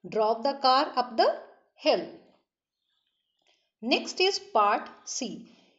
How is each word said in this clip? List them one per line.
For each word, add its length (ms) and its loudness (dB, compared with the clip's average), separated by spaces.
drove 360 0
the 180 0
car 340 4
up 220 -2
the 180 4
hill. 320 0
Next 380 -2
is 200 2
part 500 0
C. 420 -10